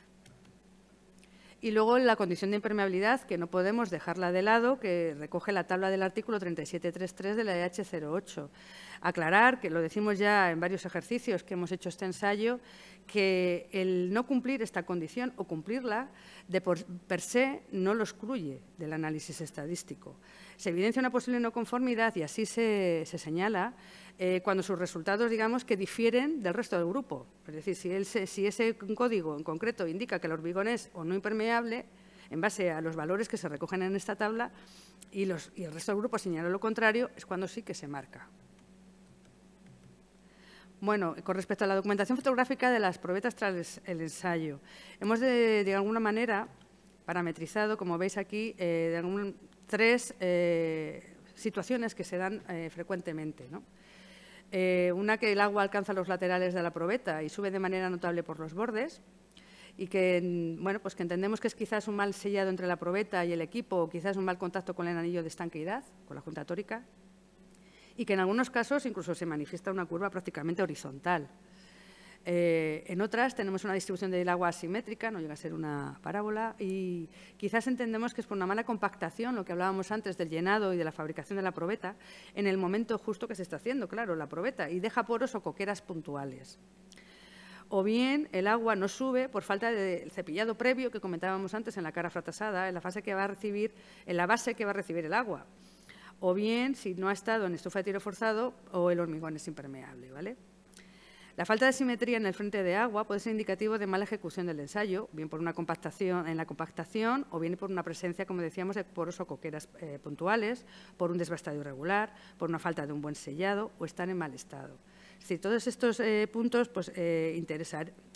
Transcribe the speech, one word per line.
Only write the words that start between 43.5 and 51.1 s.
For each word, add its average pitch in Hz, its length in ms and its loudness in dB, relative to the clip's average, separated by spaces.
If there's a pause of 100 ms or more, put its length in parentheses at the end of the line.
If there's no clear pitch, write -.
el 170 160 -4
ensayo, 160 580 -2 (400)
hemos 220 220 2
de, 233 420 6
de 196 120 2
alguna 208 240 2
manera 220 500 2 (560)
parametrizado, 180 720 0
como 180 200 0
veis 190 200 0
aquí, 208 400 -4
eh, 165 340 2
de 170 60 0
algún, 190 380 -2 (300)
tres, 226 540 4
eh, 165 960 2 (180)